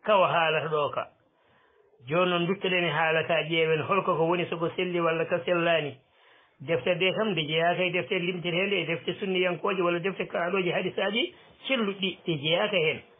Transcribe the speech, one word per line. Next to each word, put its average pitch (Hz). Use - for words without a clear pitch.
ka 208
o 185
haalata 156
ɗo 147
ka. -
Joni 180
noon, 175
duttoɗen 185
e 170
haala 160
ka, 160
ƴeewen 160
holko 185
ko 160
woni, 170
soko 165
selli 180
walla 165
ka 175
sellani. 165
Defte 165
ɗe 175
kam, 208
ɗe 160
jeeyaka 165
e 180
defte 180
limteteɗe, 175
e -
defte 165
sunniyankoje 185
walla 175
defte 185
kaaɗoje 175
hadisaji 196
celluɗɗi, 196
ɗe 165
jeeyaka 185
hen. 156